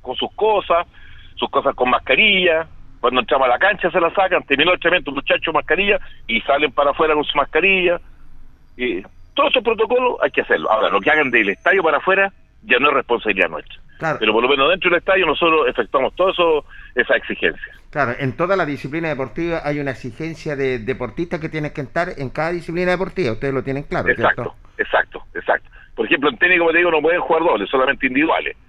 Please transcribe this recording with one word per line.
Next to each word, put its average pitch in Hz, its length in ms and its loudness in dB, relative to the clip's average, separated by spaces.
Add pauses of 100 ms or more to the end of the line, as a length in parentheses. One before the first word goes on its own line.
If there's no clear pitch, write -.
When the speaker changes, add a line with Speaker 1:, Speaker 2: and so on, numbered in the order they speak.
Speaker 1:
con 123 160 -8
sus - 160 -4
cosas, 185 520 2 (500)
sus - 140 -4
cosas 135 240 2
con 123 160 0
mascarilla, 165 800 2 (320)
cuando 123 200 2
entramos 135 280 2
a 120 40 4
la 120 80 2
cancha 190 320 0
se 180 80 2
la 165 140 0
sacan, 185 300 0
terminó 147 280 2
el 180 40 4
entrenamiento, 170 360 0
muchachos, 160 420 -2
mascarilla, 185 460 0 (260)
y 113 160 -2
salen 143 300 0
para 143 200 2
afuera 160 220 2
con 151 120 0
su - 120 -2
mascarilla. 175 640 2 (760)
Y 117 240 -4 (320)
todo 294 160 2
ese 262 120 2
protocolo 226 640 0
hay 143 80 0
que - 80 -2
hacerlo. 92 320 0
Ahora, 98 180 2
lo 98 120 0
que 147 100 2
hagan 151 180 2
del 113 200 2
estadio 175 340 0
para 151 140 2
afuera 190 340 0 (320)
ya 120 160 2
no 143 80 2
es 147 60 2
responsabilidad 104 560 0
nuestra. 76 260 -12 (240)
Speaker 2:
Claro. 156 220 -2
Speaker 1:
Pero 107 100 2
por 113 120 2
lo 127 40 2
menos 139 220 4
dentro 180 200 0
del 170 100 2
estadio 190 260 0
nosotros 156 420 2
efectuamos 123 480 -2
todo 185 160 2
eso, 160 340 0 (300)
esa 123 220 2
exigencia. - 560 -4 (160)
Speaker 2:
Claro, 131 280 -2
en 127 200 -4
toda 180 180 0
la 180 100 0
disciplina 151 440 -6
deportiva 160 560 -4
hay 147 160 -2
una 139 100 -4
exigencia 156 640 -8
de 131 240 -2
deportistas 123 640 -6
que 151 80 -8
tienen 151 240 -6
que 151 80 -8
estar 170 260 -4 (100)
en 135 120 -6
cada 160 240 -4
disciplina 175 380 -2
deportiva, 175 420 -2
ustedes 135 200 -4
lo 131 120 -2
tienen 135 180 -4
claro, 147 240 -2
Speaker 1:
Exacto, 120 360 2
Speaker 2:
¿cierto? - 120 -8 (220)
Speaker 1:
exacto, - 460 -2 (120)
exacto. - 340 -2 (240)
Por - 120 -2
ejemplo, 147 240 2
en 117 80 -6
tenis, 180 200 4
como 170 140 4
te 160 60 2
digo, 175 120 4
no 156 120 2
pueden 165 180 2
jugar 165 240 2
dobles, 113 260 0
solamente 131 380 0
individuales. 127 480 0 (140)